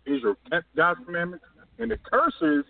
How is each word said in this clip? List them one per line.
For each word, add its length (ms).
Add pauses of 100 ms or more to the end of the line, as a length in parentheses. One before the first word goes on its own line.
Israel 300 (160)
kept 140 (100)
God's 300
commandments 400 (340)
and 100
the 80
curses 720